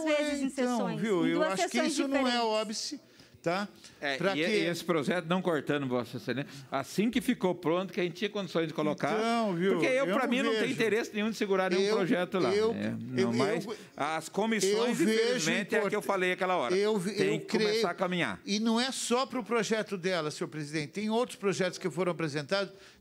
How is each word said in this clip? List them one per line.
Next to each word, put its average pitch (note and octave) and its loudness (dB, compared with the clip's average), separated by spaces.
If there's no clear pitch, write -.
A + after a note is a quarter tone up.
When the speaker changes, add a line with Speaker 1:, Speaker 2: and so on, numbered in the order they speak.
Speaker 1:
não D#4 0
é, D4 4
Speaker 2:
vezes D4 0
em C4+ 0
Speaker 1:
então, B3 0
Speaker 2:
sessões, F3 -2
Speaker 1:
viu? F3+ 2
Speaker 2:
em E3 2
Speaker 1:
Eu E3 0
Speaker 2:
duas F#3+ 2
Speaker 1:
acho F4 0
que E4+ -2
Speaker 2:
sessões D#4 0
Speaker 1:
isso C#4 0
não C#4 0
é C#4 2
Speaker 2:
diferentes. A#3+ 2
Speaker 1:
óbice, G#3+ -4
tá? F#3+ -2
Speaker 3:
É, C#3 -2
Speaker 1:
Pra F#3 0
Speaker 3:
e, - 0
Speaker 1:
que F#3 0
Speaker 3:
e G3+ 2
esse E3+ -2
projeto, E3 0
não F3+ 2
cortando, D3 0
Vossa B2 -2
Excelência, B2 -6
assim F#3 0
que A3+ 0
ficou F#3+ 0
pronto, F3 -2
que G3+ -4
a - 0
gente F3 -4
tinha G3+ -4
condições F3 -2
de D3+ -8
colocar, D3 0
Speaker 1:
Então, A3 0
viu, F#3 2
Speaker 3:
porque - 2
eu, C4 2
Speaker 1:
eu F#3+ 0
Speaker 3:
pra C4 2
Speaker 1:
não A#3 0
Speaker 3:
mim, B3 2
não - 2
tem A3 0
Speaker 1:
vejo. B3 0
Speaker 3:
interesse A3 0
nenhum G#3+ 0
de G#3+ -6
segurar F#3+ 2
nenhum F#3 2
Speaker 1:
Eu, G#3 2
Speaker 3:
projeto F3+ 0
lá. E3 2
Speaker 1:
eu, A3 2
Speaker 3:
É, G#2 -2
não, A2+ -6
Speaker 1:
eu, A#2+ 2
Speaker 3:
mas - 0
Speaker 1:
eu, A3 -8
Speaker 3:
as D#3+ -2
comissões, G3+ 2
Speaker 1:
eu A#3 2
vejo F3+ 2
Speaker 3:
infelizmente, G3 0
é G#3 4
a - 2
que G3+ 0
eu G#3 0
Speaker 1:
import-, G3+ -8
Speaker 3:
falei F#3 2
aquela F#3 0
hora. C#3+ 2
Speaker 1:
eu G#3 2
vi-, F#3+ -2
Speaker 3:
Tem G3+ 2
Speaker 1:
eu - -2
Speaker 3:
que - -12
começar G#3+ 2
Speaker 1:
creio, A3 2
Speaker 3:
a F3 0
caminhar. F3 0
Speaker 1:
e G3+ 0
não A3+ 2
é C4 0
só B3 0
pro B3+ -4
projeto G#3+ 0
dela, E3 0
senhor D3+ -6
presidente, D3 -6
tem G#3+ -4
outros A#3+ 0
projetos F#3 0
que F3+ -4
foram F3 -2
apresentados D3+ -2